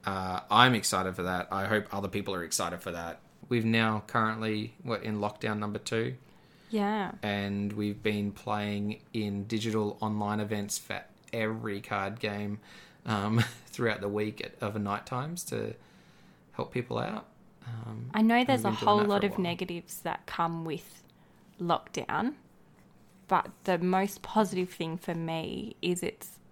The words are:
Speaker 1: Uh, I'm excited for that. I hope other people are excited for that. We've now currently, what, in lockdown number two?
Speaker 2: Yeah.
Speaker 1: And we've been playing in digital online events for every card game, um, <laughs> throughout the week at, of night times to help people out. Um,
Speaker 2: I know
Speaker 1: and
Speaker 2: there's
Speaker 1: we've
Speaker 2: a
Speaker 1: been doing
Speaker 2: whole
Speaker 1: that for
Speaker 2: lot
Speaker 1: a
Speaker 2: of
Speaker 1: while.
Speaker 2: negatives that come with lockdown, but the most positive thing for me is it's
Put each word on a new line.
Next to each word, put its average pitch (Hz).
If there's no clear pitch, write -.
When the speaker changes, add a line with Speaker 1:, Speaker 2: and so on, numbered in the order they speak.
Speaker 1:
Uh, 92
I'm 120
excited 92
for 92
that. 90
I 98
hope 104
other 98
people 101
are 87
excited 87
for 92
that. 85
We've 120
now 113
currently, 110
what, 117
in 107
lockdown 107
number 104
two? 120
Speaker 2:
Yeah. 208
Speaker 1:
And 101
we've 104
been 104
playing 104
in 101
digital 107
online 107
events 104
for -
every 110
card 101
game, 104
um, 107
<laughs> -
throughout 107
the 101
week 107
at, -
of 107
night 101
times 151
to 110
help -
people 123
out. -
Um, 113
Speaker 2:
I 214
know 226
Speaker 1:
and 247
Speaker 2:
there's 247
Speaker 1:
we've 202
Speaker 2:
a -
Speaker 1:
been -
doing -
Speaker 2:
whole 208
Speaker 1:
that 214
for 208
Speaker 2:
lot 202
Speaker 1:
a 202
Speaker 2:
of 190
Speaker 1:
while. -
Speaker 2:
negatives 175
that -
come 165
with -
lockdown, -
but -
the 180
most 185
positive 185
thing 165
for 175
me 165
is 175
it's -